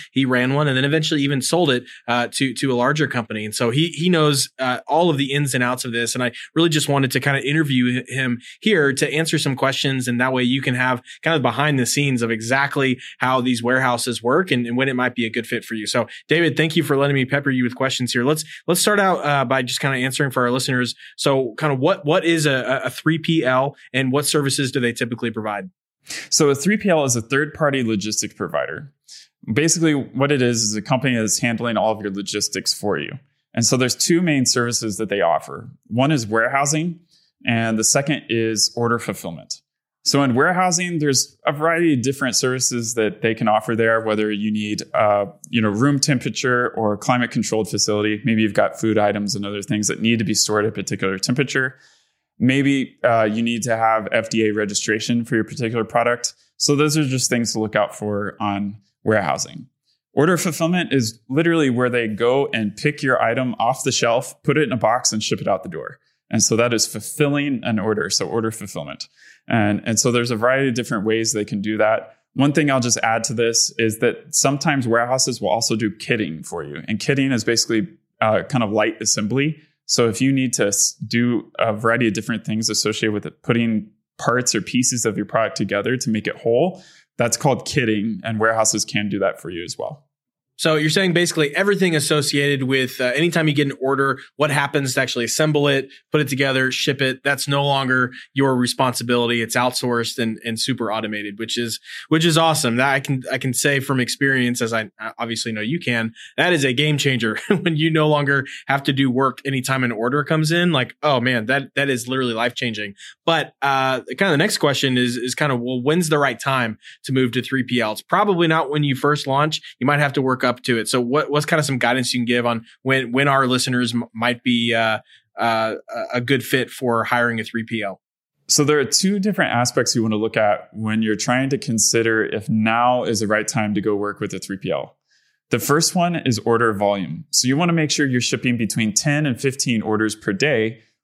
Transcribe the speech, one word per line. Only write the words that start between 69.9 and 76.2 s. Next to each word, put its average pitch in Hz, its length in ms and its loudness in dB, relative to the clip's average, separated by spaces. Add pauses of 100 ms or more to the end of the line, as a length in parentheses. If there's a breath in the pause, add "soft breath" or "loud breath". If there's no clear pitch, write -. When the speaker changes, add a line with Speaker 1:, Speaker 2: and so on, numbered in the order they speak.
Speaker 2:
so 123 120 2
there's 120 200 0
a 117 40 -2
variety 131 340 2
of 120 40 0
different 113 320 -4
ways 110 280 0
they 104 120 -2
can 101 160 -4
do 107 160 -2
that. 107 380 0 (180)
One 135 180 4
thing 147 200 2
I'll 131 80 4
just 120 240 0
add 117 220 0
to 113 100 -6
this 117 420 0
is 110 220 0
that - 340 0
sometimes 139 540 0
warehouses 120 520 0
will 101 120 0
also 120 240 0
do 110 160 -2
kitting 90 520 -4